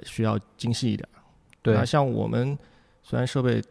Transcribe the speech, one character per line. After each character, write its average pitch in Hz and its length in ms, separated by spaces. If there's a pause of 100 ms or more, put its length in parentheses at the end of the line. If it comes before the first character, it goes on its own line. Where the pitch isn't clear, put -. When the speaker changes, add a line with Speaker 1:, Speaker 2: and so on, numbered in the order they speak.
Speaker 1:
需 - 160
要 107 160 (200)
精 117 140
细 117 220
一 - 20
点 - 180
儿。 - 40 (460)
Speaker 2:
对。 117 100
Speaker 1:
那 104 100
像 139 240
我 107 200
们 120 280 (460)
虽 - 160
然 123 80
设 131 160
备 120 180 (120)